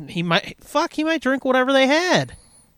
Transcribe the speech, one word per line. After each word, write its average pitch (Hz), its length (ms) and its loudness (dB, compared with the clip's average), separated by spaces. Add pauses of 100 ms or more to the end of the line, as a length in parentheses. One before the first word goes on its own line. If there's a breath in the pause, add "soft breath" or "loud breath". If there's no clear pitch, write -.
he 170 140 -6
might, 175 380 -2
fuck, 311 320 -2
he 302 120 -4
might 320 160 0
drink 262 240 -2
whatever 254 260 2
they 269 160 4
had. 285 480 0 (420 soft breath)